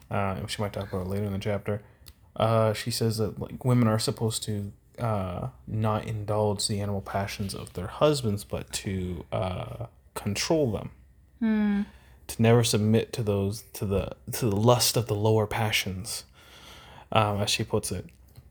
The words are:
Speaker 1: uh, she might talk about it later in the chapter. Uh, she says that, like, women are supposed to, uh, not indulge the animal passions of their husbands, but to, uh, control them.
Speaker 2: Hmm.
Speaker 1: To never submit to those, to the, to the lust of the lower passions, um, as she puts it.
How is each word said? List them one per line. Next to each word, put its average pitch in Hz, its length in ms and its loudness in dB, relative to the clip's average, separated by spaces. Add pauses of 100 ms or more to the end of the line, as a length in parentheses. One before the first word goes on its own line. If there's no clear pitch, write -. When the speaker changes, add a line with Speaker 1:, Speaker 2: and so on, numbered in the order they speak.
Speaker 1:
uh, 98 380 -2
she - 140 -6
might 101 120 -4
talk 98 180 -6
about 90 160 -4
it - 20 -6
later 101 160 -2
in 98 80 -2
the 95 60 -2
chapter. 104 420 -2 (540)
Uh, 110 380 4
she - 180 -6
says 113 260 0
that, 110 220 -2
like, - 260 -8
women 123 220 6
are 110 120 4
supposed 113 440 -2
to, 104 280 -4 (280)
uh, 101 480 -2 (200)
not 110 380 0
indulge 107 600 0
the 104 140 -2
animal 101 200 -2
passions 98 540 -4
of - 180 -12
their 92 140 -6
husbands, 127 560 2
but - 300 -8
to, 90 580 -4
uh, 90 560 -6 (260)
control 127 580 0
them. - 200 -6 (480)
Speaker 2:
Hmm. 208 420 2 (460)
Speaker 1:
To - 140 -2
never 117 220 8
submit 110 500 2
to 120 100 -2
those, 101 400 0 (100)
to - 120 -6
the, 95 260 0 (220)
to 120 160 0
the 98 60 2
lust 117 400 4
of 113 120 0
the 107 80 0
lower 110 320 4
passions, - 760 -4 (880)
um, 104 300 4
as 104 80 -2
she - 140 0
puts - 280 -2
it. 90 140 -8 (460)